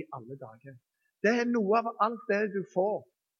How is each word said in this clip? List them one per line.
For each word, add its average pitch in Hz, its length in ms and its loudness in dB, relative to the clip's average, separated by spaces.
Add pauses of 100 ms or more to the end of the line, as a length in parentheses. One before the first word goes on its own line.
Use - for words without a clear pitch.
(160)
alle 123 200 -12
dager. 127 400 -16 (480)
Det 208 120 6
er 240 160 0
noe 220 280 2
av 233 100 0 (100)
alt 220 320 0
det 208 120 2 (100)
du 196 80 -2 (120)
får 190 260 0 (400)